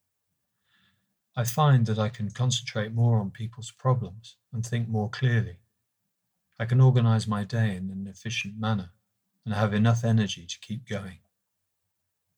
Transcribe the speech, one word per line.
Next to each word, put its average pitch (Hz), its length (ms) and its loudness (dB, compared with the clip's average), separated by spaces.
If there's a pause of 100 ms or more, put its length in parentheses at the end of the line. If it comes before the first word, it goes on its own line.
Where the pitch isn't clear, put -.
(1400)
I 120 60 0
find 135 420 4
that 107 120 -2
I 107 100 0
can 104 220 -6
concentrate 113 640 -4
more 117 240 4
on 98 120 -2
people's - 400 -12
problems 110 680 -4 (160)
and 113 120 -6
think 117 240 -4
more 107 220 -2
clearly. 110 480 0 (1000)
I 113 60 -4
can 127 160 4
organize 117 480 6
my 104 160 -2
day 110 320 -2
in 95 140 -6
an 95 180 -10
efficient 104 500 -8
manner 107 340 -4 (520)
and 107 80 -6
have 104 220 0
enough 113 280 4
energy 107 440 0
to - 140 -14
keep - 280 -12
going. 95 300 -10 (1200)